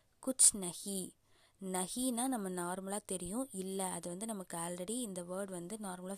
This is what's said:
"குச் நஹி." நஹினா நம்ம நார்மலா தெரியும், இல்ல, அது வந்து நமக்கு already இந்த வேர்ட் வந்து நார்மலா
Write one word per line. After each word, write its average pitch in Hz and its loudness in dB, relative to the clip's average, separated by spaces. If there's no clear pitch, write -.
"குச் - 8
நஹி." 190 -4
நஹினா 226 0
நம்ம 220 0
நார்மலா 190 -2
தெரியும், 196 -2
இல்ல, 190 -2
அது 175 -4
வந்து 185 -4
நமக்கு 190 -4
already 175 -2
இந்த 214 -4
வேர்ட் 185 -4
வந்து 180 -6
நார்மலா 185 -6